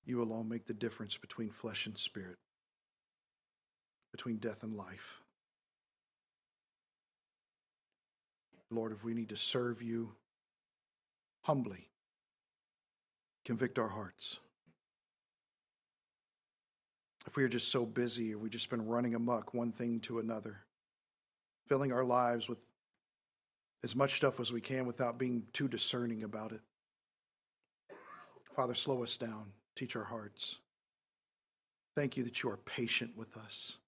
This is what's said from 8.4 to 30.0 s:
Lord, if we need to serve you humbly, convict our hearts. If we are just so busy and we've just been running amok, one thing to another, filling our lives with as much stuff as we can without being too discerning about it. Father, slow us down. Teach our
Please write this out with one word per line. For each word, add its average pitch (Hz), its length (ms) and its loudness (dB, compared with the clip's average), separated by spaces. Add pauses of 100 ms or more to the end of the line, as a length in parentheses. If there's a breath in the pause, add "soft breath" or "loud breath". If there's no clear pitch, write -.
Lord, 113 220 0
if 101 100 -10
we 117 120 -2
need 113 160 -2
to 104 60 -4
serve 120 460 2
you 113 340 -2 (1300)
humbly, 110 480 0 (1500)
convict 120 360 2
our 113 80 2
hearts. 98 500 -6 (3000)
If - 80 -10
we 139 80 6
are 127 60 8
just 117 240 4
so 123 120 4
busy 117 460 2
and 104 100 -4
we've 110 120 -2
just 113 180 -2
been 113 160 0
running 117 300 4
amok, 117 380 2
one 120 180 2
thing 117 300 0
to 117 180 -2
another, 110 440 -4 (1000)
filling 139 260 4
our 127 120 4
lives 120 440 4
with 120 120 -4 (1200)
as 117 140 -2
much 139 200 6
stuff 135 220 6
as 120 140 0
we 117 80 0
can 131 260 0
without 120 320 0
being 123 340 2
too 143 140 2
discerning 117 560 2
about 107 300 -6
it. 110 100 -10 (1900 loud breath)
Father, 123 200 2
slow 127 280 2
us 117 140 0
down. 110 360 -6 (240)
Teach 127 180 -4
our 110 100 -2